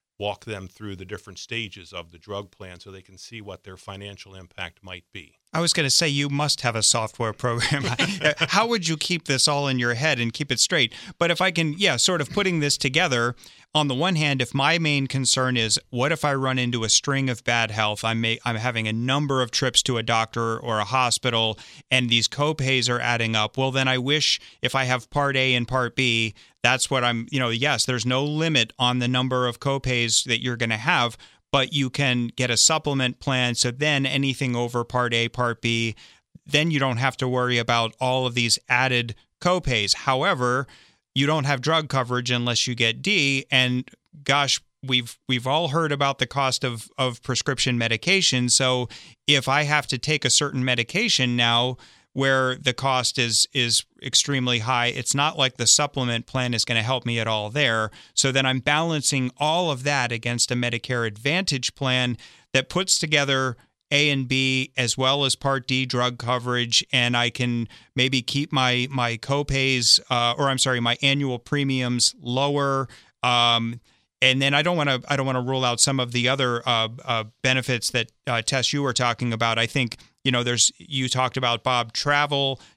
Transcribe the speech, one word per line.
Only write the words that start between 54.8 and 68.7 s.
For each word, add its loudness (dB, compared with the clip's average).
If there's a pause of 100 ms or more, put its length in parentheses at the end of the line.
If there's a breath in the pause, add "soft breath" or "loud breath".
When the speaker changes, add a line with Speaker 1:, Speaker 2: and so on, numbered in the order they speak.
Speaker 2:
it's -2
not 0
like 0
the -2
supplement 2
plan -2
is 0
gonna 0
help -2
me 0
at -2
all -2
there. 0 (240 loud breath)
So 2
then 2
I'm 2
balancing 0
all 2
of -4
that 0
against -2
a 0
Medicare -2
Advantage -2
plan 0 (360 loud breath)
that 2
puts 0
together 0 (320 soft breath)
A 4
and 0
B 0
as 0
well 2
as 0
Part -2
D 0
drug -2
coverage, 0
and 2
I 0
can -2 (280 loud breath)
maybe 2
keep -4
my, 0